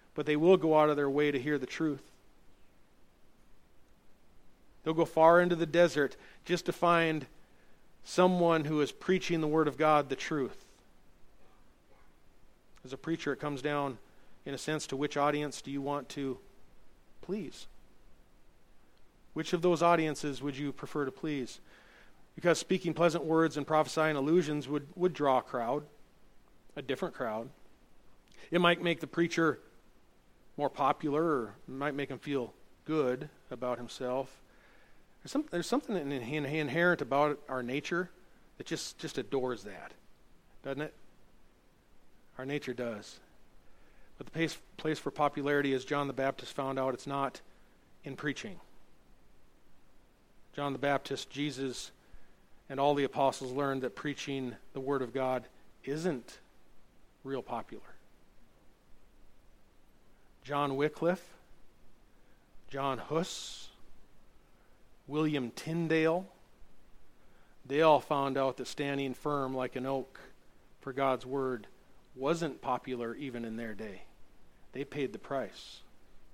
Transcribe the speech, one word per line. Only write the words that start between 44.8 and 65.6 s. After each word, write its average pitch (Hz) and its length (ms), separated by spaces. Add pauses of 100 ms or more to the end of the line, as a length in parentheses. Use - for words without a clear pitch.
for - 140
popularity, 143 600
as 127 120
John 143 220
the 135 60
Baptist 135 400
found 135 260
out, 131 140
it's 120 140
not 139 340 (640)
in 135 120
preaching. 117 440 (2000)
John 143 180
the 127 60
Baptist, 135 500
Jesus, 135 640 (800)
and 135 100
all 143 160
the 143 100
apostles 131 460
learned 135 320
that 123 120
preaching 135 600 (180)
the 139 60
Word 135 220
of 120 120
God 131 340 (360)
isn't 151 560 (840)
real 135 180
popular. 110 420 (2500)
John 143 320
Wycliffe, 156 500 (1400)
John 135 280
Huss, - 720 (1400)
William 143 440
Tyndale, 160 760 (1400)